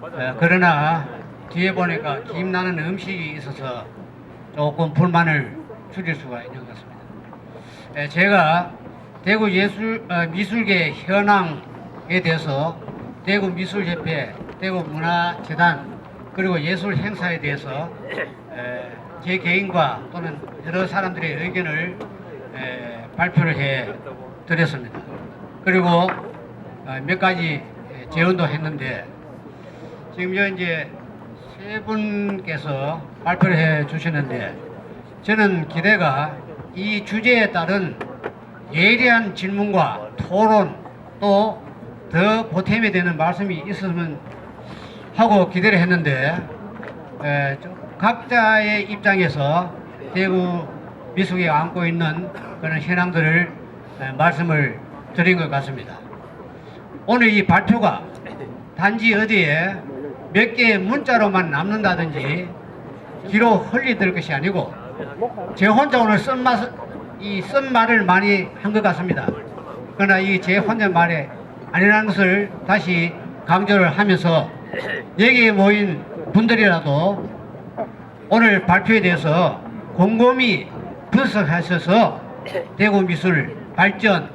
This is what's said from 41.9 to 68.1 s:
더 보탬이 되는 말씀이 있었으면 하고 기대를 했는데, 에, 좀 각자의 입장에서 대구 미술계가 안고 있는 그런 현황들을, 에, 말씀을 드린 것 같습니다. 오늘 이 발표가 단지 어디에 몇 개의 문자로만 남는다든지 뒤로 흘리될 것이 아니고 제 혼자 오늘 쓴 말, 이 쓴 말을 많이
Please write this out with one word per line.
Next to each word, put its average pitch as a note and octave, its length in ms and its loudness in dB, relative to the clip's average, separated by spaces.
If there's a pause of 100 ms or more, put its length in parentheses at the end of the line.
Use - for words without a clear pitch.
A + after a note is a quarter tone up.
더 G#3+ 380 4
보탬이 G3+ 420 0
되는 F3 240 0
말씀이 E3+ 500 0
있었으면 E3+ 520 -4 (1000)
하고 G#3 320 6
기대를 F#3+ 300 4
했는데, D#3+ 580 2 (880)
에, C#3+ 380 0
좀 - 120 -12 (240)
각자의 G#3+ 920 4
입장에서 E3+ 840 2 (380)
대구 F3+ 560 0 (460)
미술계가 F3+ 480 2
안고 E3+ 240 -2
있는 E3 420 0 (320)
그런 D#3+ 220 -2
현황들을, F3 720 2 (500)
에, C3+ 100 -8
말씀을 D3+ 640 2 (360)
드린 F3+ 240 4
것 D#3 120 -2
같습니다. C3+ 440 -4 (1120)
오늘 A#3 240 6
이 G3+ 160 2
발표가 G3 560 4 (760)
단지 G#3+ 380 4
어디에 F#3+ 640 2 (580)
몇 A3+ 200 4
개의 A3+ 240 4
문자로만 G3+ 720 2
남는다든지 E3+ 1000 -2 (840)
뒤로 A3 260 6
흘리될 A3 560 0
것이 E3 220 -4
아니고 E3 380 -2 (800)
제 F#3+ 120 4
혼자 B3 360 6
오늘 G#3+ 160 6
쓴 B3+ 240 0
말, B3 280 2 (500)
이 G3+ 200 -4
쓴 C4+ 320 0
말을 A3+ 320 6
많이 F#3+ 440 4 (140)